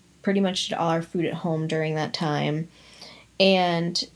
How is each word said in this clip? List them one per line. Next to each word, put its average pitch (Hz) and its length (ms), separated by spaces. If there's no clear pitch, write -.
pretty 202 180
much 185 280
did - 80
all 165 140
our 165 120
food 170 240
at - 80
home 160 340
during 160 280
that 156 180
time. 147 540
And 175 640